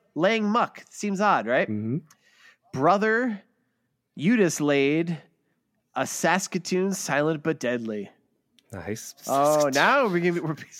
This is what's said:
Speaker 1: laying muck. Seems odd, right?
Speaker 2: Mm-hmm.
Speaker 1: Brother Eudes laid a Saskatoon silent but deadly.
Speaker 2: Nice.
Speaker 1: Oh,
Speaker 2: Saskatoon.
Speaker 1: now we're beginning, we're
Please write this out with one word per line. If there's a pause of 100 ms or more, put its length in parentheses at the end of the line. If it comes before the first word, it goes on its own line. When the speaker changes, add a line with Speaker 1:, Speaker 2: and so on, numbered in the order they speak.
(140)
Speaker 1:
laying
muck.
Seems
odd,
right?
Speaker 2:
Mm-hmm. (760)
Speaker 1:
Brother (760)
Eudes
laid (760)
a
Saskatoon
silent
but
deadly. (640)
Speaker 2:
Nice. (140)
Speaker 1:
Oh, (160)
Speaker 2:
Saskatoon.
Speaker 1:
now
we're
beginning,
we're (240)